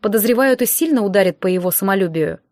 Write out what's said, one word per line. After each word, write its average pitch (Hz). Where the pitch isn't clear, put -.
Подозреваю, 233
это 247
сильно 311
ударит 190
по -
его 180
самолюбию. 175